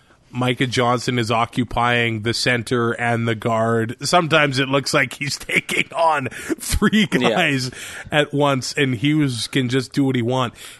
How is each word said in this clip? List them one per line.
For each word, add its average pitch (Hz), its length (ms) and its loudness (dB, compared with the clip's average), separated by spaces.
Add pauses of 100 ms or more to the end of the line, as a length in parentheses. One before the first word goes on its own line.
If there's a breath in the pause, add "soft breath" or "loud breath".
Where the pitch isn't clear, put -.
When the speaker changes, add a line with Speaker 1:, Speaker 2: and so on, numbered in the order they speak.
(320 soft breath)
Speaker 1:
Micah 127 360 0
Johnson 123 520 0
is 113 120 -2
occupying 117 920 0
the 113 120 -2
center 120 600 0
and 117 340 -2
the 117 80 0
guard. 113 680 0
Sometimes 151 560 2
it 135 100 0
looks 139 240 0
like 135 200 0
he's - 240 -6
<laughs> - 20 -20
taking - 540 -4
on 139 360 2
three - 840 0
Speaker 2:
Yeah. 127 200 2
Speaker 1:
guys 135 400 0 (400 loud breath)
at 147 220 2
once, 139 400 0
and 135 220 2
Hughes 139 520 0
can 131 200 0
just 123 260 -2
do 143 120 2
what 131 100 2
he 123 60 2
wants. 123 360 -2 (220 loud breath)